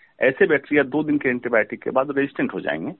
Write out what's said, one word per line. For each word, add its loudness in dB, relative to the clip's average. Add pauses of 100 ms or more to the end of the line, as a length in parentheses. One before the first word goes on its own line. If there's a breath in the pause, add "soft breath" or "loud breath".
(200 soft breath)
ऐसे 4
बैक्टीरिया 2
दो -2
दिन 0
के 0
एंटीबायोटिक -2
के -4
बाद 0
रेजिस्टेंट -2
हो -6
जाएंगे -6